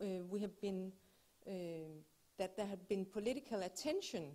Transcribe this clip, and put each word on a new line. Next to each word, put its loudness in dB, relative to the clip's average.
uh, 0
we 0
have -2
been, 0
um, -4
that 2
there 2
had -4
been 4
political 0
attention 0